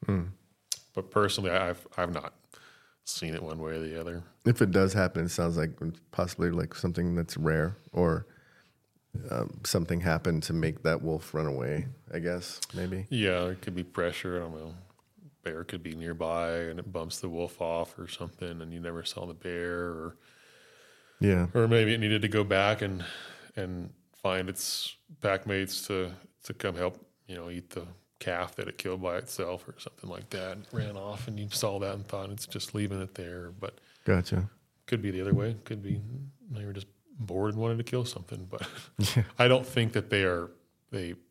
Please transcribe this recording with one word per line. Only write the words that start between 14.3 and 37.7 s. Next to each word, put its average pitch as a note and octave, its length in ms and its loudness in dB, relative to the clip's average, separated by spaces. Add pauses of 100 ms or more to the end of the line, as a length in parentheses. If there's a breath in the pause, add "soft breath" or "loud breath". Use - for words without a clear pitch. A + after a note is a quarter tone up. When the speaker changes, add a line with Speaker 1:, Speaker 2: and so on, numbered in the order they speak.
Speaker 2:
I F2 60 0
don't E2 140 -8
know. D#2+ 180 -10 (720)
Bear E2 200 -6
could E2+ 180 -8
be D#2+ 140 -8
nearby E2 560 -2
and E2 280 -4
it F#2 120 -10
bumps D#2+ 280 -6
the F#2 100 -6
wolf E2+ 320 -4
off E2+ 360 -2
or F2 100 -10
something, E2+ 540 -8
and E2 100 -10
you E2+ 80 -8
never E2+ 240 -6
saw - 220 -6
the F2 80 -10
bear, F2 460 -4
or E2+ 360 -6 (1040 loud breath)
Speaker 1:
Yeah. F2+ 360 6
Speaker 2:
or A#2 120 6
maybe A2+ 260 6
it A2+ 60 2
needed G#2+ 220 4
to G#2+ 60 2
go G#2 160 4
back G2+ 400 4
and, F#2+ 200 -2 (520 loud breath)
and F2+ 340 -6 (240)
find F#2 360 0
its - 460 -4 (260)
pack F#2+ 260 2
mates F#2+ 400 -2
to, F#2 240 -2 (320)
to - 100 -10
come F#2+ 220 -4
help, F2+ 280 -2 (240)
you F#2 80 -10
know, F2 140 -10
eat F2 220 -10
the F2 160 -10 (320)
calf F2 380 -2
that - 100 -6
it - 100 -12
killed F#2 240 -4
by F2+ 160 -2
itself F2+ 500 -6
or - 120 -14
something - 300 -14
like F#2+ 200 -10
that. F#2 300 -6
It G#2 120 -16
ran G#2 260 -2
off G#2 300 -8
and G#2 120 -6
you G#2 100 -4
saw G2 300 0
that G2 160 -2
and G2 120 -8
thought G2 220 -6
it's G2+ 160 -8
just - 300 -8
leaving G2 260 -2
it F#2+ 140 -8
there. F2 440 -10
But G2 200 -8 (260 soft breath)
Speaker 1:
Gotcha. F#2+ 440 4 (360)
Speaker 2:
could A2+ 160 0
be G2+ 80 -2
the F#2 120 -2
other G2 120 6
way. G#2+ 300 4
Could G#2 180 -8
be G2+ 200 -2 (500)
they G#2 140 -8
were G2+ 80 -8
just G2 140 -10 (300)
bored G#2 360 0
and A2 80 -2
wanted A#2 160 2